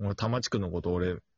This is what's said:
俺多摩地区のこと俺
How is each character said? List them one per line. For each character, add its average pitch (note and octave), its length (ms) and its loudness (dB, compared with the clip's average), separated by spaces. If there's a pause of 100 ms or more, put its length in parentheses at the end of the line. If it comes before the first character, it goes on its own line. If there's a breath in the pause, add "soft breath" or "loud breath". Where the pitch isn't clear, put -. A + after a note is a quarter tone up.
俺 G2+ 160 0
多 - 80 -2
摩 A#2+ 160 2
地 - 80 -4
区 A#2+ 100 0
の F#2 140 -2
こ F2 100 -2
と F2 100 0
俺 F2 240 2 (220)